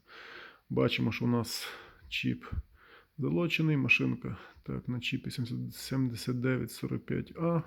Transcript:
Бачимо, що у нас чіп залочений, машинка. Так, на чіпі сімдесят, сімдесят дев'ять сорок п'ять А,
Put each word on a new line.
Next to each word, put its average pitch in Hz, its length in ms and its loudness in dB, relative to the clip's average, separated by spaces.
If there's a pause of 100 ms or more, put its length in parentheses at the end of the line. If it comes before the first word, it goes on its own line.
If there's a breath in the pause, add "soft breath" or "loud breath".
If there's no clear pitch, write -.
(680 loud breath)
Бачимо, 127 440 4
що - 120 -2
у 120 40 4
нас 117 400 0 (400 loud breath)
чіп - 360 -2 (760 loud breath)
залочений, 156 580 4
машинка. 127 600 2 (260 loud breath)
Так, - 260 -4
на 123 120 -2
чіпі - 300 -4
сімдесят, 123 440 -4
сімдесят 127 680 0
дев'ять 123 300 2
сорок 127 360 -4
п'ять - 300 -2
А, 165 300 2